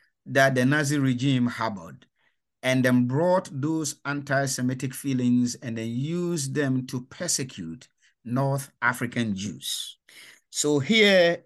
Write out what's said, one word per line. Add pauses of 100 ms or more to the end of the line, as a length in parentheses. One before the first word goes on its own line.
(260)
that
the
Nazi
regime
harbored, (580)
and
then
brought
those (100)
anti-Semitic
feelings
and
then
used
them
to
persecute (340)
North (100)
African
Jews. (520)
So
here